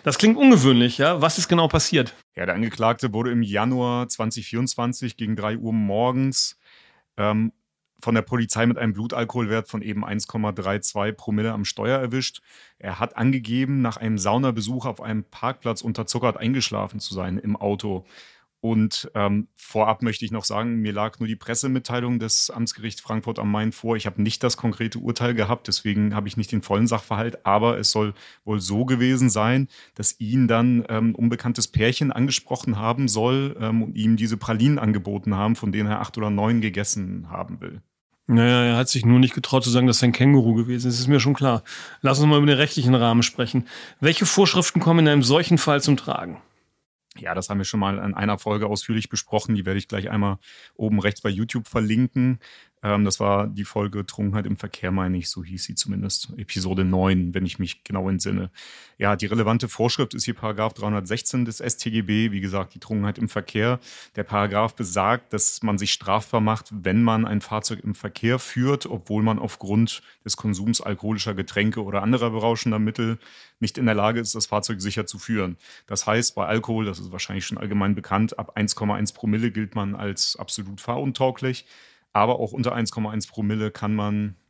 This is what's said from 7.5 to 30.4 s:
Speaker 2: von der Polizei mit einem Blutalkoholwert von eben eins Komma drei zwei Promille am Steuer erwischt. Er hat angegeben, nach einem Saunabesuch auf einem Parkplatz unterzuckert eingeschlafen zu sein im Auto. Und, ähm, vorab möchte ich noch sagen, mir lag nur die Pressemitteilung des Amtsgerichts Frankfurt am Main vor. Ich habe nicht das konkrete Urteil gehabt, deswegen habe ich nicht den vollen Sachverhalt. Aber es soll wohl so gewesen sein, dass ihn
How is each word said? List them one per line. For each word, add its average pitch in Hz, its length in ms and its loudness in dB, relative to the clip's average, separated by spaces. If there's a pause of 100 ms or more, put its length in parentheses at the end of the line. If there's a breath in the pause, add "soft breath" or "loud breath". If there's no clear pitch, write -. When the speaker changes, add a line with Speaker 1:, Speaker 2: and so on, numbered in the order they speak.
Speaker 2:
von 117 140 -2
der 113 80 2
Polizei 117 460 0
mit 120 100 2
einem 113 160 -2
Blutalkoholwert 113 760 -4
von 107 140 -8
eben 104 240 -6
eins 104 220 -4
Komma 107 240 -4
drei 95 260 -2
zwei 104 340 -2
Promille 107 420 -2
am 101 120 -4
Steuer 120 340 -2
erwischt. 127 420 -4 (360 soft breath)
Er 95 220 -10
hat 107 180 -6
angegeben, 131 640 0
nach 113 160 -2
einem 110 220 -2
Saunabesuch 117 640 0
auf 120 160 -8
einem 107 220 -4
Parkplatz - 580 -6
unterzuckert 113 560 -2
eingeschlafen 110 600 -2
zu - 160 -10
sein 92 240 -4
im 104 180 -4
Auto. 101 480 -4 (560 soft breath)
Und, 110 520 0
ähm, 101 400 0
vorab 110 480 0
möchte 117 240 -4
ich 107 60 -8
noch 110 120 -6
sagen, 117 340 -2
mir 107 140 -2
lag 104 280 -4
nur 113 80 -4
die 110 80 -6
Pressemitteilung 123 840 -2
des 110 320 -2
Amtsgerichts 113 500 -6
Frankfurt 110 380 -6
am 104 140 -2
Main 107 200 0
vor. 113 240 -2
Ich 107 120 -4
habe 101 120 -4
nicht 107 220 0
das 120 160 0
konkrete 113 400 -4
Urteil 120 380 -2
gehabt, 110 320 -2
deswegen 104 480 0
habe 104 120 -4
ich - 80 -10
nicht 107 160 -4
den 104 120 -2
vollen 104 240 2
Sachverhalt. 113 580 -4
Aber 107 320 4
es 110 140 0
soll 107 240 0 (280 loud breath)
wohl 107 160 -2
so 101 260 -2
gewesen 127 440 4
sein, 117 380 2 (260 soft breath)
dass - 260 -2
ihn 120 280 2